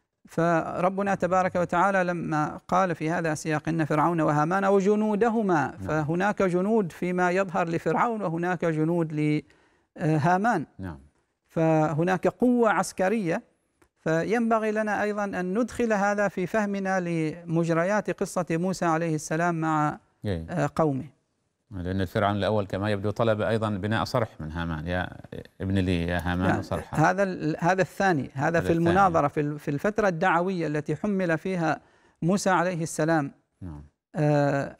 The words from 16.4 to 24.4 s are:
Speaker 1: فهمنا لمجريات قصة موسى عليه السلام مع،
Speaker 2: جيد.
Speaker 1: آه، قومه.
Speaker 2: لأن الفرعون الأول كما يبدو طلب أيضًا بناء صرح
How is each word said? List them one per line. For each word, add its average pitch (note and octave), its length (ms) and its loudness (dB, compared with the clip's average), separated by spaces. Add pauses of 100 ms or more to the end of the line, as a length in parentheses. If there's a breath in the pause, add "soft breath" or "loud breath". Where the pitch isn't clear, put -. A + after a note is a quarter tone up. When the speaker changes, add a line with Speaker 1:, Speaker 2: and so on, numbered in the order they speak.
Speaker 1:
فهمنا G3 540 -2
لمجريات E3+ 1080 0
قصة F3+ 400 -4
موسى F3 340 0
عليه E3 300 0
السلام E3 460 -2
مع، D#3 380 0 (260)
Speaker 2:
جيد. E2+ 260 -4
Speaker 1:
آه، D3+ 260 0
قومه. D3 280 2 (640)
Speaker 2:
لأن F#2 300 -4
الفرعون G2 360 2
الأول G2+ 300 0
كما G2+ 240 -4
يبدو G2+ 200 -2
طلب A2 300 0
أيضًا G#2+ 300 0
بناء G#2 340 -2
صرح A#2 240 -2 (120)